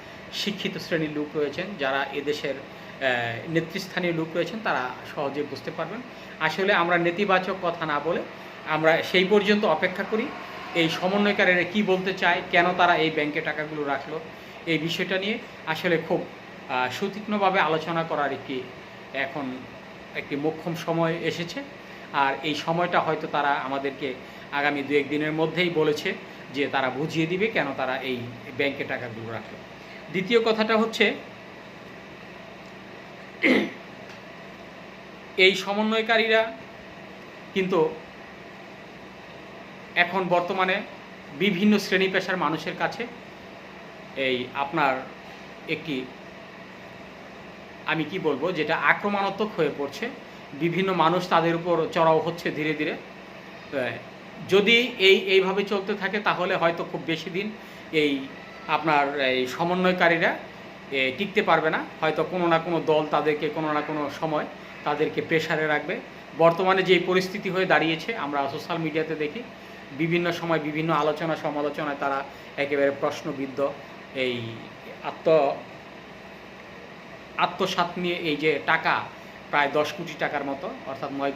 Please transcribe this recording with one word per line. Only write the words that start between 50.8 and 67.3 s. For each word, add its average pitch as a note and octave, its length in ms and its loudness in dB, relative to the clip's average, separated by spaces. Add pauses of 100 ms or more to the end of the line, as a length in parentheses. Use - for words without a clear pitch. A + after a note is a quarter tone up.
মানুষ F3 360 2
তাদের E3+ 260 4
উপর E3 380 2
চড়াও D#3+ 260 6
হচ্ছে E3 320 -2
ধীরে D3+ 220 -2
ধীরে। D3+ 220 -2 (1500)
যদি A3+ 500 6
এই, F#3+ 200 10
এইভাবে F#3+ 440 4
চলতে G3+ 320 -2
থাকে F#3+ 240 -2
তাহলে F3+ 360 2
হয়তো E3 360 2
খুব E3 140 -4
বেশি E3 240 -2
দিন G3+ 220 -4 (400)
এই D3 280 4 (480)
আপনার D3 540 4
এই B2+ 260 4
সমন্বয়কারীরা, F3+ 920 4 (540)
এ, C3 260 2
টিকতে G3+ 240 0
পারবে D#3+ 280 4
না। B3+ 160 0 (160)
হয়তো D#3 220 2
কোনো F3 240 0
না E3 120 6
কোনো E3 260 0
দল D#3 260 6
তাদেরকে D3 380 2
কোনো D#3 240 -2
না D3+ 80 2
কোনো D3+ 280 -2 (100)
সময় D#3+ 260 0 (380)
তাদেরকে D3 380 0
প্রেশারে D#3 460 0
রাখবে। D3+ 320 0 (380)
বর্তমানে F#3 460 6
যেই F3+ 160 6
পরিস্থিতি F#3 500 0